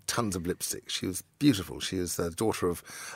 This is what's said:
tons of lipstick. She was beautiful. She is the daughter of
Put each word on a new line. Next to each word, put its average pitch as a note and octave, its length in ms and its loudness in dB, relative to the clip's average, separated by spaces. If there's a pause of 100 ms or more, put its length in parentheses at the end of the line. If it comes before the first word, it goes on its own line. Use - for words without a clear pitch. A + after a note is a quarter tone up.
tons G#2 300 0
of E2+ 100 -4
lipstick. - 460 -4
She - 160 -2
was F#2 160 -4 (160)
beautiful. G2 400 4
She - 180 -2
is F2 200 0
the F2 120 0
daughter F#2+ 380 2
of F2 160 0 (320)